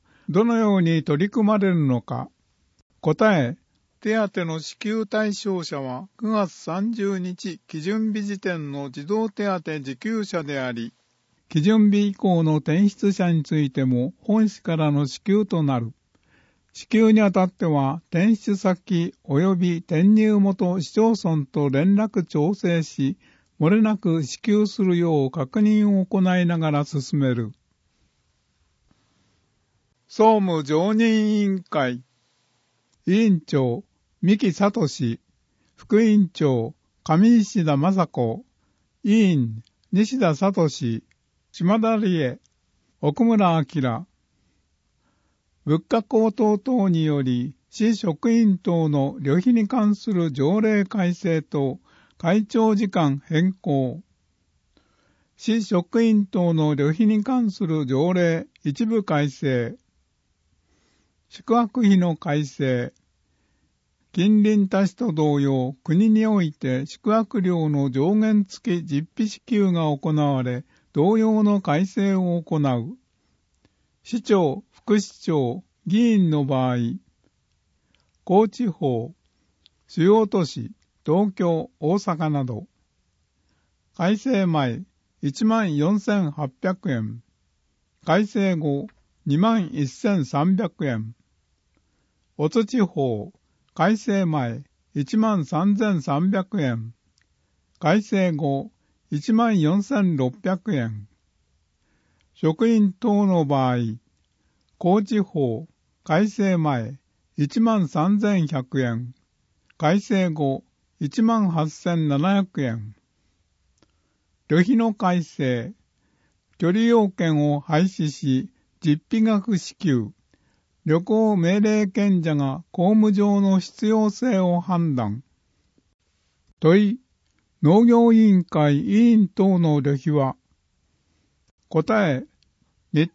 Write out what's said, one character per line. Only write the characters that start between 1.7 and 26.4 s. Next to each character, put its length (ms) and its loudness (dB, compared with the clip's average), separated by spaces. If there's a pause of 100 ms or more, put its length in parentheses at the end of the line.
の 160 0
か。 260 -10 (720)
答 400 2
え、 160 -4 (440)
手 160 -2 (120)
当 160 -6
の 140 -6
支 220 -16
給 260 -4
対 260 -2
象 300 -6
者 180 -10
は 360 -10
九 140 -8
月 220 -2
三 400 -6
十 280 -4
日 480 -10
基 120 -10
準 320 -4
日 120 -4
時 160 -8
点 320 -6
の 180 -8
児 160 -14
童 220 -2
手 160 -8
当 320 -4
受 180 -8
給 300 -6
者 180 -6
で 160 -6
あ 140 -4
り、 200 -8 (560)
基 140 -2
準 300 4
日 160 2
以 80 -8
降 260 0
の 140 2
転 320 2
出 240 -2
者 180 0
に 140 0
つ 160 -4
い 100 0
て 140 -2
も 340 0
本 300 0
市 120 -16
か 160 -4
ら 140 0
の 160 0
支 160 -10
給 240 0
と 160 -2
な 160 0
る。 140 -8 (800)
支 160 -20
給 240 4
に 80 6
あ 100 4
た 140 2
っ 60 -2
て 140 -8
は、 460 0
転 240 2
出 220 -4
先 580 -2 (100)
及 300 0
び 240 0
転 300 0
入 300 4
元 420 0
市 120 -8
町 200 4
村 340 -2
と 240 -2
連 240 2
絡 300 0
調 300 -2
整 280 -2
し、 340 -4 (440)
漏 100 2
れ 120 4
な 140 0
く 260 -2
支 180 -10
給 280 2
す 160 -4
る 120 2
よ 300 2
う 60 -2
確 260 -4
認 400 4
を 80 -2
行 140 0
い 260 2